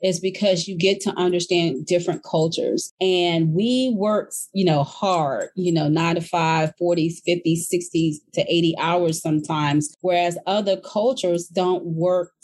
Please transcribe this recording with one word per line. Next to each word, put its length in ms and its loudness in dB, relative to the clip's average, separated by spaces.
is 180 0
because 480 0
you 80 -8
get 240 2
to 160 -2
understand 680 0
different 360 0
cultures. 800 -2
And 540 2
we 420 0
work, 340 0
you 140 0
know, 160 4
hard, 720 -2
you 160 0
know, 160 2
nine 280 2
to 40 -2
five, 580 0
forty, 300 2
fifty, 480 0
sixty 640 -2
to 120 0
eighty 320 2
hours 440 0
sometimes, 800 0
whereas 340 0
other 300 0
cultures 680 -2
don't 400 0
work 460 0